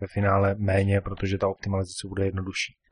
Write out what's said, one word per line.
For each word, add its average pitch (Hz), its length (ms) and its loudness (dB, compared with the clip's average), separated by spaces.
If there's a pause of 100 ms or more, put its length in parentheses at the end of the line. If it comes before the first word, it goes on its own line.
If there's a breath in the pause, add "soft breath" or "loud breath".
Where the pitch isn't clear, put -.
ve 98 60 -6
finále 98 520 2
méně, 98 420 4
protože 98 380 -4
ta 98 100 2
optimalizace 98 600 -4
bude 95 160 -2
jednodušší." 95 480 -4 (200)